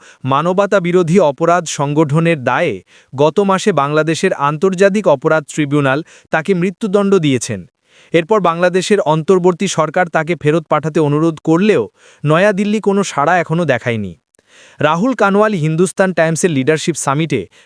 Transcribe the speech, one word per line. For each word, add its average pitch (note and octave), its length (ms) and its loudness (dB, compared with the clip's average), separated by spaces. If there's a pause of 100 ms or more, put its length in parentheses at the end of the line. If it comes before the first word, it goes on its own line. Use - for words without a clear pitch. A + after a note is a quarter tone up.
(240)
মানবতা F3+ 560 0
বিরোধী F3 400 2
অপরাধ E3 480 2
সংগঠনের D3+ 760 0
দায়ে B2 380 -2 (340)
গত D3+ 240 2
মাসে G3 320 0
বাংলাদেশের D#3 640 0
আন্তর্জাতিক F#3+ 760 0
অপরাধ D#3 360 2
ট্রিব্যুনাল C#3+ 600 -2 (260)
তাকে D#3+ 240 -2
মৃত্যুদণ্ড G3 640 0
দিয়েছেন। B2 520 -2 (460)
এরপর F3 280 2
বাংলাদেশের F3+ 580 0
অন্তর্বর্তী F3 680 0
সরকার E3 400 -2
তাকে D#3+ 280 -2
ফেরত D3+ 340 0
পাঠাতে D#3 300 -2
অনুরোধ D3+ 440 0
করলেও E3 440 2 (380)
নয়াদিল্লি G3+ 540 2
কোনো G3 240 0
সাড়া D#3+ 360 0
এখনও E3 260 -2
দেখায়নি। A2+ 500 -2 (640)
রাহুল E3+ 340 0
কানওয়াল G#3+ 400 2
হিন্দুস্তান F3 600 0
টাইমসের E3 380 0
লিডারশিপ D3 440 -2
সামিটে D3 520 -2 (180)